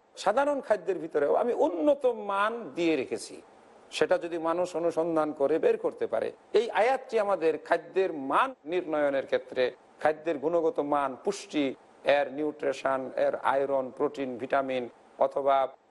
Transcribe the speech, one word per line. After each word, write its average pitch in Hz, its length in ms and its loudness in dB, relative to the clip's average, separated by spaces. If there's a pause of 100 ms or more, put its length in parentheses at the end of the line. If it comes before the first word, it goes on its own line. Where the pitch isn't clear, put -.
(160)
সাধারণ 269 460 0
খাদ্যের 180 380 -2
ভিতরেও 151 360 0
আমি 233 180 2
উন্নত 294 520 2
মান 208 680 -2
দিয়ে 165 200 2
রেখেছি।" - 460 -6 (500)
সেটা 156 260 2
যদি 170 200 -6
মানুষ 165 380 -2
অনুসন্ধান 160 580 0
করে 143 260 2
বের 160 180 4
করতে 127 300 -4
পারে। 113 240 -2 (220)
এই 214 180 4
আয়াতটি 226 480 2
আমাদের 180 380 2
খাদ্যের 170 560 0
মান 160 420 0 (100)
নির্ণয়নের 147 600 0
ক্ষেত্রে, 127 380 -2 (360)
খাদ্যের 156 380 0
গুণগত 160 420 0
মান, 143 440 0
পুষ্টি, 147 520 -2 (280)
এর 143 280 4
নিউট্রিশন, 139 680 -2 (140)
এর 143 200 0
আয়রন, 135 640 0
প্রোটিন, 135 400 -2
ভিটামিন, 131 520 -2 (300)
অথবা 135 480 2 (240)